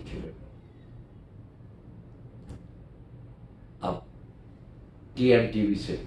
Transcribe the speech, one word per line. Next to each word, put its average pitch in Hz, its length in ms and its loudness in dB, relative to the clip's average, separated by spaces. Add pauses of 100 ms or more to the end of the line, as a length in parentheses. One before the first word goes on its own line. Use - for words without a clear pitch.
चेहरे - 240 -6
पे। - 100 -14 (3500)
अब - 220 -2 (1120)
टीएम 120 340 10
टीवी 104 260 6
से 78 300 -2